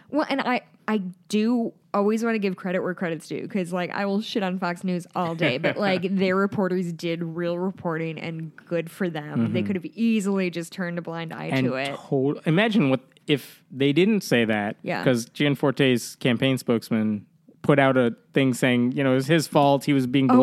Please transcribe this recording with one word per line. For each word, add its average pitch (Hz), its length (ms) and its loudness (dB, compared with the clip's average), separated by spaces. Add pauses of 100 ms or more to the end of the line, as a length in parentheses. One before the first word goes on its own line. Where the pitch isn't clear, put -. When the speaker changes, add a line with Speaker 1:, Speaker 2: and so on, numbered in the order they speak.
(120)
Speaker 1:
Well, 294 180 0
and 277 120 -2
I, 247 200 -2 (260)
I 214 100 0 (320)
do 226 440 0 (200)
always 214 300 2
wanna 226 160 0
give 196 160 -2
credit 180 280 -4
where 175 100 -4
credit's 165 340 -6
due, - 220 -8
'cause, 180 240 -4
like, 180 180 -4
I 202 140 -4
will 196 160 0
shit 220 220 -4
on 185 160 -2
Fox 175 240 -4
News 180 300 -2
all 170 220 -2
day, 147 220 0
but, 151 200 -2
Speaker 2:
<laughs> 202 120 0
Speaker 1:
like, 185 140 0 (120)
their 185 220 2
reporters 185 560 0
did 170 300 -4
real 170 360 -4
reporting, 165 580 -4
and 160 380 -10
good 165 340 -6
for 185 200 -4
them. 151 420 -4
They 220 80 0
Speaker 2:
Mm-hmm. 202 80 -2
Speaker 1:
could 202 80 -2
have 175 120 -6
easily 202 640 0
just 170 220 -8
turned 175 260 -6
a 175 40 -6
blind 165 320 -8
eye 156 180 -8
Speaker 2:
And 131 160 0
Speaker 1:
to 120 80 -2
it. 139 200 -4
Speaker 2:
tot-, 139 500 -2
imagine 190 440 4
what 131 120 2 (260)
if - 420 -2
they 139 220 0
didn't 190 300 4
say 117 240 2
that, 107 380 -2
Speaker 1:
Yeah. 127 200 -6
Speaker 2:
'cause 120 220 2
Gianforte's 139 880 0
campaign 131 420 0
spokesman 110 680 -2 (360)
put 147 160 4
out 135 180 4
a 120 200 2 (180)
thing 131 220 2
saying, 123 380 2
you 143 100 -2
know, 131 80 2
it 127 40 4
was 131 120 0
his 156 180 2
fault, 143 400 4
he 147 80 2
was 131 140 2
being 135 240 2
Speaker 1:
Oh 254 120 8